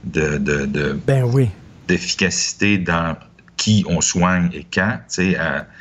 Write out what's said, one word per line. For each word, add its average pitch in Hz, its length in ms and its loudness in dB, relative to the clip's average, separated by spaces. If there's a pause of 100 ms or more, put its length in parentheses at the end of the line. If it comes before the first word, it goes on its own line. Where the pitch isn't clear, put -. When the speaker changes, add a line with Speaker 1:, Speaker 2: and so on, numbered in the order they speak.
Speaker 1:
de, 73 320 -2
de, 71 280 0
de 71 280 -2 (120)
Speaker 2:
Ben 135 200 2
oui. 123 240 2 (400)
Speaker 1:
d'efficacité 95 880 0
dans 85 400 -2 (400)
qui 104 320 2
on 85 100 2
soigne 87 540 2
et 71 200 -12
quand. 98 260 0 (100)
Tu 92 240 0
sais, - 40 0
euh, 76 220 -2 (220)